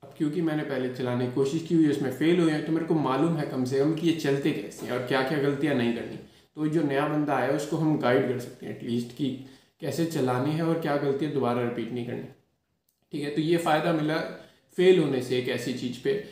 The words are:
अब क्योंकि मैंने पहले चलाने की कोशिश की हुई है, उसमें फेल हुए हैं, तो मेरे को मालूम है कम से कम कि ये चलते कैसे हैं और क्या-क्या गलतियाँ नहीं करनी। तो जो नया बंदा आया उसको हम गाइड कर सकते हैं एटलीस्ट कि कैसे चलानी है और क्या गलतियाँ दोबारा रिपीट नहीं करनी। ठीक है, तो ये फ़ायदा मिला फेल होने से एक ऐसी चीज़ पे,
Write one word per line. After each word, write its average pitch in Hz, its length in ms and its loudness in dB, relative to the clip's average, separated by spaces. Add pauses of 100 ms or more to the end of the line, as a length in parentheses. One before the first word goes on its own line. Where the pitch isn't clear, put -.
अब - 160 -20
क्योंकि 156 240 0
मैंने 151 200 0
पहले 131 320 -4
चलाने 123 320 -2
की 123 60 -6
कोशिश 139 360 0
की 175 60 2
हुई 160 100 6
है, 147 60 6
उसमें 139 220 0
फेल 170 280 4
हुए 160 120 4
हैं, 151 140 -2
तो 160 60 -2
मेरे 160 140 0
को 180 80 2
मालूम 147 420 2
है 147 100 -2
कम 127 180 -2
से 131 140 0
कम 151 160 4
कि 170 140 0
ये 156 120 4
चलते 139 300 2
कैसे - 360 -6
हैं 120 60 -4
और 123 140 -2
क्या-क्या 135 320 0
गलतियाँ 143 360 0
नहीं 120 200 2
करनी। 110 220 -8 (400)
तो 151 100 -2
जो 156 160 2
नया 143 260 0
बंदा 147 280 0
आया 131 200 0
उसको 156 200 -4
हम 151 220 2
गाइड 123 300 2
कर 123 100 -2
सकते - 280 -12
हैं 104 100 -8
एटलीस्ट 120 400 -4
कि 139 200 -2 (460)
कैसे 160 240 -2
चलानी 135 460 0
है 165 120 -2
और 160 160 0
क्या 143 180 0
गलतियाँ 139 340 -2
दोबारा 123 300 0
रिपीट 117 300 -4
नहीं 120 140 -6
करनी। 120 220 -8 (840)
ठीक 147 100 -6
है, 143 80 -4
तो 156 100 0
ये 160 180 2
फ़ायदा 165 340 2
मिला 156 260 0 (600)
फेल 185 200 8
होने 139 240 2
से 127 160 -2
एक 123 120 -2
ऐसी 123 240 -2
चीज़ 120 300 -6
पे, 202 80 2 (200)